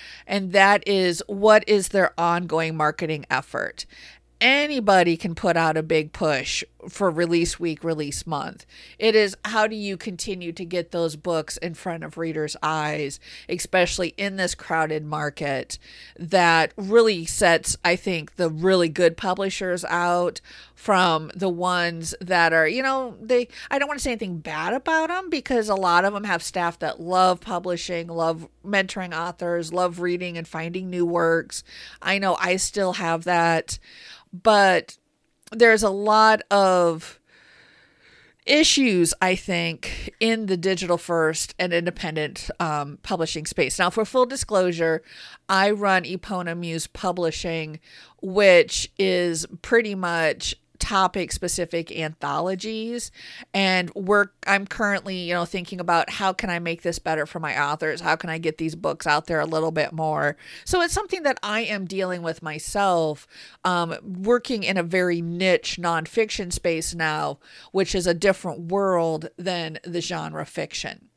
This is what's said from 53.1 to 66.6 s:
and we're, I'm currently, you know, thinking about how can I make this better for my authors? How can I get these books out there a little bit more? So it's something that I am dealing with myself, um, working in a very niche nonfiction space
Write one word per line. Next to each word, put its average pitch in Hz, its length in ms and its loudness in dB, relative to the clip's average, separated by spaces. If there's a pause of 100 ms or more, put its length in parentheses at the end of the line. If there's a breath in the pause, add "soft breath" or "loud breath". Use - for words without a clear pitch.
and 185 400 2
we're, 202 360 2 (180)
I'm 196 180 2
currently, 202 500 -4
you 175 200 -4
know, 175 100 0
thinking 180 340 -8
about 170 300 2
how 190 240 0
can 190 160 -6
I 175 80 -2
make 170 240 -4
this 170 160 -2
better 156 300 -2
for 175 120 -10
my 151 220 -2
authors? 147 400 -2
How 156 140 0
can 165 160 -6
I 160 80 -6
get 156 180 -4
these 160 160 -4
books 160 320 -6
out 151 220 2
there 160 120 -2
a 151 60 0
little 160 240 -2
bit 156 240 -2
more? 151 440 -2 (280 loud breath)
So 370 160 0
it's 339 100 0
something 381 300 -4
that 285 220 0
I 226 180 -2
am 202 240 -6
dealing 180 380 -4
with 165 180 -6
myself, 165 880 0 (360 loud breath)
um, 175 400 0
working 208 600 0
in 190 120 0
a 185 80 2
very 175 380 0
niche 175 580 0
nonfiction 175 720 -2
space 165 440 -2